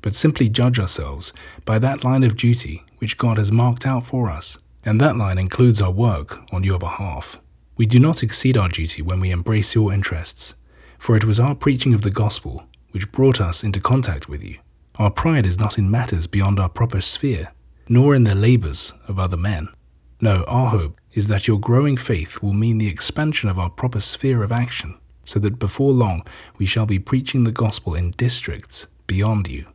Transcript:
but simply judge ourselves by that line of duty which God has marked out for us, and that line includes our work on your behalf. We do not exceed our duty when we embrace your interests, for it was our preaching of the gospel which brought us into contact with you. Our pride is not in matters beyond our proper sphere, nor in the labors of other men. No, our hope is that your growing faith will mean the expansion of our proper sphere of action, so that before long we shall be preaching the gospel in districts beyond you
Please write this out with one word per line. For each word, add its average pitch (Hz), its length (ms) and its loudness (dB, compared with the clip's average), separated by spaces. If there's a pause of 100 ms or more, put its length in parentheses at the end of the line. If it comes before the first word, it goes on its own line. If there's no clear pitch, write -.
but 101 140 -4
simply 147 320 2
judge 120 320 2
ourselves 76 520 -6 (320)
by 110 140 0
that 135 240 -2
line 131 220 2
of 110 120 2
duty - 460 0 (160)
which - 180 -6
God 113 220 0
has 101 140 0
marked 120 340 2
out 127 180 -2
for 123 240 -4
us, 78 300 -10 (260)
and 110 160 2
that 143 160 2
line 92 220 0
includes 104 420 4
our 92 120 2
work 98 480 -2 (120)
on 95 120 -2
your 95 160 0
behalf. 90 580 -8 (380)
We 117 100 2
do 123 140 6
not 151 240 4
exceed 123 320 0
our 95 120 2
duty 82 320 -6
when 90 200 -2
we 92 100 0
embrace 101 460 0
your 104 160 2
interests, - 640 -6 (440)
for - 180 2
it 107 80 2
was 107 140 2
our 135 160 2
preaching 127 400 2
of 104 80 2
the 104 80 0
gospel - 540 -4 (260)
which 101 220 -8
brought 131 280 4
us 85 220 -2
into 98 160 -2
contact 101 500 0
with 71 140 -10
you. - 160 -14 (380)
Our 104 160 2
pride 151 340 2
is 90 140 0
not 107 180 -2
in 98 100 2
matters 104 380 0
beyond 98 320 0
our 92 100 0
proper 117 320 -2
sphere, - 520 -2 (360)
nor 131 240 6
in 127 120 6
the 104 100 2
labors 101 580 2 (140)
of 95 140 -4
other 92 160 -2
men. 87 320 -4 (520)
No, 98 240 2
our 123 240 0
hope 90 320 -2 (120)
is 104 160 0
that 101 180 0
your 104 140 2
growing 131 360 2
faith 92 460 -6
will 101 120 0
mean 110 240 2
the 107 100 0
expansion 151 600 -2
of 95 100 -2
our 90 100 -2
proper 120 320 -4
sphere 127 420 -2
of 98 80 -4
action, 120 440 -4 (300)
so - 160 -4
that 104 180 -2
before 135 340 0
long 101 300 2 (340)
we 98 100 -4
shall 107 200 0
be 101 120 0
preaching 131 460 -2
the 113 80 0
gospel 107 420 -4
in 87 180 -2
districts - 760 -6 (200)
beyond 101 420 0
you 65 260 -10